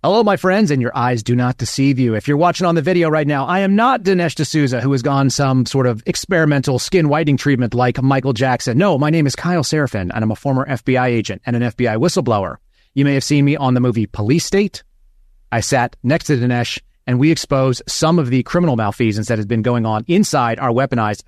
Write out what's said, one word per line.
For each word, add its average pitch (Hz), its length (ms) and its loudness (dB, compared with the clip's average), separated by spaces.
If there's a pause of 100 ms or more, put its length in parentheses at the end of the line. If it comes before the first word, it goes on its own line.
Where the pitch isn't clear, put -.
Hello, 208 160 4
my 208 140 2
friends, 185 340 2
and 139 120 0
your 120 160 -2
eyes 123 260 0
do 120 100 0
not 123 220 0
deceive 135 420 0
you. 123 160 2
If 107 140 -4
you're 143 80 2
watching 175 320 0
on 165 80 2
the 165 60 2
video 170 280 2
right 156 160 0
now, 139 200 -2
I 175 140 -2
am 196 140 2
not 233 300 2
Dinesh 175 320 0
D'Souza, 135 460 0
who 135 100 0
has 135 100 0
gone 139 280 2
some 131 360 2
sort 131 220 0
of 113 180 -2
experimental 151 720 0
skin 165 300 2
whitening 147 300 2
treatment 127 360 0
like 123 280 0
Michael 135 320 2
Jackson. 123 440 0
No, 175 200 4
my 147 120 0
name 160 160 2
is 135 80 0
Kyle 170 300 -2
Seraphin, 120 500 -2
and 110 80 -4
I'm 110 80 0
a 107 60 -2
former 135 320 -2
F 135 160 -6
B 127 140 2
I 127 100 2
agent 110 380 -2
and 120 100 -2
an 117 80 0
F 117 140 -4
B 120 100 0
I 110 80 0
whistleblower. 110 600 0 (380)
You 139 100 2
may 143 80 2
have 135 100 0
seen 143 220 2
me 143 100 2
on 131 200 0
the 127 40 2
movie 120 260 0
Police 113 380 -2
State. - 400 -2 (720)
I 117 80 -2
sat 123 420 -2
next 147 220 0
to 151 100 0
Dinesh, 123 460 -2 (260)
and 123 100 0
we 147 140 4
exposed 135 560 0
some 165 320 0
of 131 100 -2
the 127 140 0
criminal 170 320 0
malfeasance 107 540 -2
that 117 80 0
has 107 80 -4
been 110 160 -2
going 117 240 0
on 110 240 -4
inside 127 500 0
our 127 120 -2
weaponized 117 560 -2